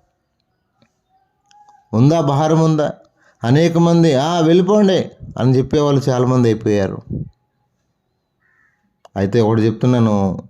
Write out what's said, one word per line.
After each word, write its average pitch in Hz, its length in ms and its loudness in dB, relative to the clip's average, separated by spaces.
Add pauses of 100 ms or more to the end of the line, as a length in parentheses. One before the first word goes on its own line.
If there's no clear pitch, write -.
(1900)
ఉందా 147 280 4
భారం 156 420 0
ఉందా? 156 300 0 (500)
అనేక 160 340 2
మంది, 170 360 2
"ఆ, 156 260 -2
వెళ్ళిపోండి" 185 680 2 (280)
అని 127 200 0
చెప్పేవాళ్ళు 139 520 -2
చాలామంది 127 400 0
అయిపోయారు. 104 480 -2 (2250)
అయితే 98 240 0
ఒకటి 110 200 2
చెప్తున్నాను, 110 880 -2